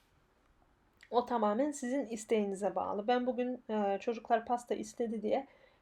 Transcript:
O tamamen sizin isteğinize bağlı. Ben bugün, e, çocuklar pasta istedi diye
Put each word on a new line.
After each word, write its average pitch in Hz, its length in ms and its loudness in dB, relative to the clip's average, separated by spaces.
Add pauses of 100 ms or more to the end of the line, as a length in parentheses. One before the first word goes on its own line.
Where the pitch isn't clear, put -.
(1120)
O 226 160 2
tamamen 226 440 2
sizin 254 360 -2
isteğinize 202 680 0
bağlı. 190 340 -2
Ben 247 180 2
bugün, 247 440 -2
e, 202 300 2
çocuklar 226 460 0
pasta - 280 -2
istedi 220 480 -4
diye 214 240 0 (360)